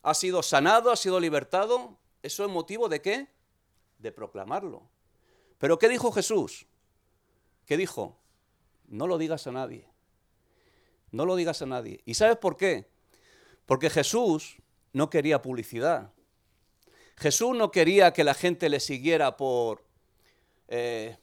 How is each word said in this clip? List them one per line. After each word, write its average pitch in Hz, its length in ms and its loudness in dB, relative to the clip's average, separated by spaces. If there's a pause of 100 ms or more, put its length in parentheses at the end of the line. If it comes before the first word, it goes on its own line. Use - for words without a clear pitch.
Ha 151 120 0
sido 180 280 -2
sanado, 208 480 4
ha 233 60 2
sido 185 220 0
libertado. 190 800 -2 (240)
¿Eso 202 220 -6
es 202 60 -4
motivo 196 380 -4
de 156 120 -2
qué? 240 280 -4 (720)
De 110 140 -12
proclamarlo. 110 760 -12 (720)
¿Pero 160 200 4
qué 226 100 6
dijo 240 240 2
Jesús? 196 540 -2 (1000)
¿Qué 147 100 0
dijo? 170 420 -6 (680)
"No 123 220 -6
lo 180 100 -2
digas 156 300 -6
a 123 40 -10
nadie. 123 360 -10 (1200)
No 139 160 -4
lo 185 80 0
digas 165 280 -4
a 143 40 -8
nadie". 120 380 -10
¿Y 113 100 -10
sabes 220 220 4
por 190 200 -4
qué? 185 320 -2 (800)
Porque 135 220 0
Jesús 160 720 0 (340)
no 147 180 0
quería 147 320 2
publicidad. 123 720 -4 (1040)
Jesús 226 400 0
no 214 140 2
quería 180 420 6
que 165 120 2
la 143 100 4
gente 175 340 -2
le 143 120 0
siguiera 143 560 0
por, 120 480 -2 (840)
eh, 113 560 -6